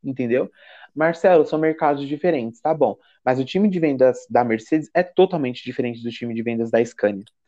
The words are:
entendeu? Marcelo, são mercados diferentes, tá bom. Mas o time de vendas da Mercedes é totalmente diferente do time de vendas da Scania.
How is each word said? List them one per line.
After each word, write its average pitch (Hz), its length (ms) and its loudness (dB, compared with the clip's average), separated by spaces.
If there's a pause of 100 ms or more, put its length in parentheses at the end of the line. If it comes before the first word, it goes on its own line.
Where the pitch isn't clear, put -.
entendeu? 127 480 -2 (440)
Marcelo, 165 500 4
são 156 120 -2
mercados 156 500 0
diferentes, 143 540 -4
tá 156 120 -2
bom. 131 240 0 (280)
Mas 127 140 0
o 131 60 -4
time 196 220 0
de 180 120 0
vendas 131 500 2
da 120 140 2
Mercedes 120 500 -2
é 175 80 2
totalmente 170 640 0
diferente 120 400 -6
do 117 80 -6
time 117 240 -8
de 113 80 -4
vendas 117 260 -4
da 113 160 2
Scania. 104 400 -4 (220)